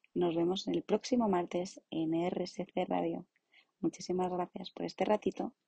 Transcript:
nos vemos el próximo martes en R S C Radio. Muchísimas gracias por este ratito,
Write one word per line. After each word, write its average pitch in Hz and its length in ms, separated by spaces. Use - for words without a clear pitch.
nos 175 200
vemos 175 340
el 190 140
próximo 220 460
martes 180 520
en 160 240
R 180 300
S 180 200
C 180 200
Radio. 175 420
Muchísimas 180 500
gracias 180 400
por 175 160
este 180 180
ratito, - 480